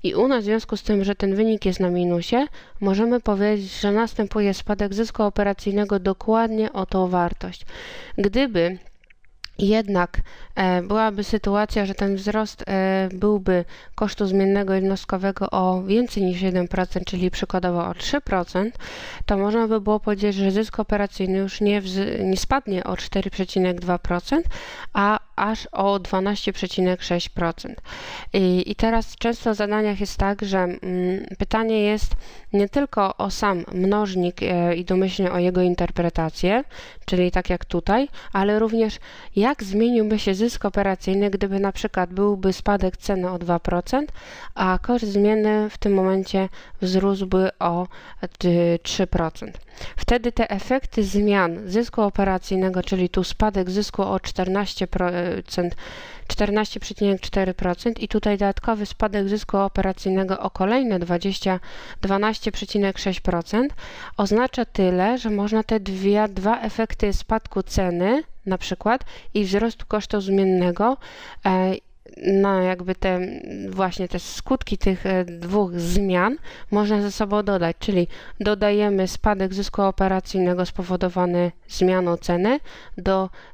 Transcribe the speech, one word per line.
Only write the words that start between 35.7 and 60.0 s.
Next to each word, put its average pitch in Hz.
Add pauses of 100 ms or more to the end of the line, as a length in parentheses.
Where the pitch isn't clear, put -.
czyli 180
tak 180
jak 175
tutaj, 214 (240)
ale 202
również 220 (380)
jak 226
zmieniłby 214
się 196
zysk 220
operacyjny, 196
gdyby 196
na 196
przykład 185
byłby 196
spadek 196
ceny 185
o 180
dwa 170
procent, 254 (420)
a 185
koszt 240
zmienny 214
w -
tym 202
momencie 190 (340)
wzrósłby 190
o, 180 (580)
y, 170
trzy -
procent. - (380)
Wtedy 240
te -
efekty 220
zmian 196
zysku 220
operacyjnego, 190
czyli 185
tu 185
spadek 196
zysku 202
o 190
czternaście 190
procent, 180 (500)
czternaście 208
przecinek 202
cztery 190
procent 185
i 214
tutaj 208
dodatkowy 208
spadek 202
zysku 208
operacyjnego 190